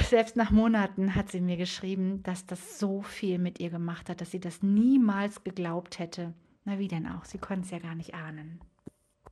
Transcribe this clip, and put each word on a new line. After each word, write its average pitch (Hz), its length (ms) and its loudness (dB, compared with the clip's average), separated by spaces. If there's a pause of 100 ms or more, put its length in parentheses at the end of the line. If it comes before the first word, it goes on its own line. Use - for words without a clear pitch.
selbst 226 260 6
nach 226 160 2
Monaten 202 640 4
hat 202 160 0
sie 180 120 -2
mir 175 160 0
geschrieben, 190 640 -2
dass 185 240 -6
das - 320 -12
so 196 240 -2
viel 185 360 -2
mit 175 220 -2
ihr 170 80 -4
gemacht 170 400 -6
hat, 175 140 -8
dass 170 80 -10
sie 185 100 -6
das 175 220 -8
niemals 208 840 4
geglaubt 175 540 -4
hätte. 170 340 -6 (320)
Na, 202 140 -4
wie 196 100 -2
denn 165 180 -4
auch? 170 200 -8
Sie - 100 -14
konnte 185 300 -6
es 185 40 -12
ja 175 80 -8
gar 170 160 -10
nicht 165 200 -10
ahnen. 156 480 -12 (680)